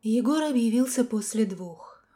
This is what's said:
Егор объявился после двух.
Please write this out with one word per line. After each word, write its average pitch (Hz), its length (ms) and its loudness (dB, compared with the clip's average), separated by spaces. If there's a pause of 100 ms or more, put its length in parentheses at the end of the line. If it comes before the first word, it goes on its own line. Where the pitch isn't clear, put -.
Егор 240 400 2
объявился 254 640 2
после 220 400 -2
двух. 180 580 -10 (140)